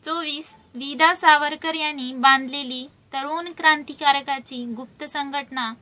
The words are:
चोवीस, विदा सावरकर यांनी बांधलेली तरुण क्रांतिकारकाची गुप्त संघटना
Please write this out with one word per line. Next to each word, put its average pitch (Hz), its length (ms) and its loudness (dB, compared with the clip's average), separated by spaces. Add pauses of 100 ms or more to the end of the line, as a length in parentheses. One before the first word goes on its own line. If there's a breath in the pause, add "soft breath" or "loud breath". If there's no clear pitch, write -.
चोवीस, 311 460 -6 (240)
विदा 285 400 2
सावरकर 302 600 4
यांनी 294 380 -4
बांधलेली 262 760 2 (260)
तरुण 311 400 -6
क्रांतिकारकाची 277 1200 0
गुप्त 247 300 -12
संघटना 277 760 -6